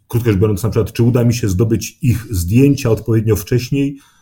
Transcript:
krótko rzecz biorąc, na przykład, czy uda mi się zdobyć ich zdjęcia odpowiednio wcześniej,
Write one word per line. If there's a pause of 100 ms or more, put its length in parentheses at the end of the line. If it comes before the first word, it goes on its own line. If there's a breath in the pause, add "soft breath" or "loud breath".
krótko
rzecz
biorąc,
na
przykład,
czy
uda
mi
się
zdobyć
ich
zdjęcia
odpowiednio
wcześniej, (240 loud breath)